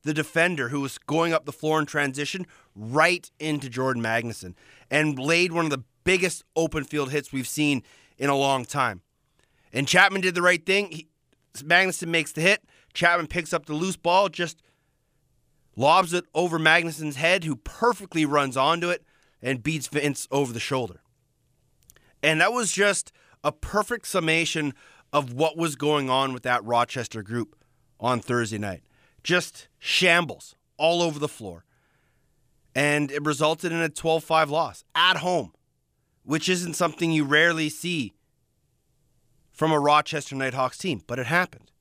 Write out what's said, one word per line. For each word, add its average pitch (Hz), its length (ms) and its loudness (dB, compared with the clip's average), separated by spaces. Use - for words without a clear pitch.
the 151 120 -4
defender 156 540 0
who 143 120 -4
was 135 180 -8
going 165 340 0
up 160 120 0
the 139 80 -10
floor 156 260 0
in 151 80 0
transition 147 600 -4
right 151 640 2
into 147 300 -4
Jordan 123 340 -2
Magnuson 113 520 -4
and 147 280 0
laid 165 340 2
one 165 120 0
of 156 60 0
the 135 140 -4
biggest 180 400 0
open 160 280 -2
field 139 280 -4
hits 147 200 -4
we've 131 140 -4
seen 147 360 0
in 139 100 0
a 139 80 2
long 139 280 2
time. 117 380 -2
And 135 160 -2
Chapman 190 320 4
did 180 140 0
the 175 80 0
right 175 220 4
thing. 190 260 0
He, 156 180 -14
Magnuson 170 540 2
makes 165 240 -2
the 160 80 -8
hit. 196 240 2
Chapman 170 340 2
picks 170 260 -4
up 156 140 -4
the 151 80 -6
loose 175 220 -4
ball, 185 320 2
just 165 340 -8
lobs 165 360 4
it 175 120 -2
over 160 240 0
Magnuson's 156 580 2
head, 170 280 2
who 147 120 -4
perfectly 185 680 -2
runs 139 300 0
onto 165 340 0
it 175 140 -4
and 123 220 -4
beats 151 240 -4
Vince 143 440 -2
over 139 220 0
the 113 80 -6
shoulder. 120 400 -4
And 156 180 2
that 196 120 4
was 240 200 -2
just 202 400 0
a 147 80 0
perfect - 560 -4
summation 160 680 0
of 139 200 0
what 151 240 0
was 165 200 -2
going 143 340 0
on 131 220 2
with 123 100 -10
that 123 220 0
Rochester 117 580 -2
group 110 340 -6
on 120 220 0
Thursday 113 380 -2
night. 101 240 -8
Just - 440 -4
shambles 170 760 0
all 170 240 2
over 160 180 0
the 143 100 -4
floor. 92 360 -12
And 147 360 2
it 147 140 -6
resulted 156 480 0
in 165 60 -2
a 165 100 0
twelve 160 360 -2
five 160 260 2
loss 147 340 -2
at 175 240 4
home, 165 340 -2
which 156 240 -2
isn't 175 260 -2
something 165 360 0
you 156 140 4
rarely 156 440 2
see 156 460 -6
from 156 200 0
a 151 80 4
Rochester 147 560 2
Nighthawks 131 440 -4
team, 147 280 -6
but 120 120 -6
it 127 80 -6
happened. 175 440 -2